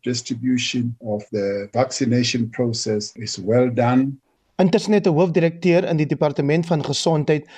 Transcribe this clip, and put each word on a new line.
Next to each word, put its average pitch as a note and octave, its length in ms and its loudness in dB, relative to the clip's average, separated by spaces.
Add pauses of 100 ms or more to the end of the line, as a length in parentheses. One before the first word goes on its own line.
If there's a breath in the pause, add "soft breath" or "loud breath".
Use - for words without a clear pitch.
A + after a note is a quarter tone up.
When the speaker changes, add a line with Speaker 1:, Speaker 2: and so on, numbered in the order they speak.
Speaker 1:
distribution B2 1040 -2
of G#2 180 -4 (100)
the G2+ 400 -2
vaccination A#2+ 760 0
process A2+ 680 -4
is G#2+ 220 -10
well A2+ 300 2
done. B2+ 480 2 (400)
Speaker 2:
Intussen G3 360 2
het G#3 140 2
'n F3+ 60 4
hoofdirekteur E3+ 720 2
in E3 120 0
die D3+ 100 2
departement D3+ 600 0
van D#3+ 180 0
gesondheid, D3+ 720 0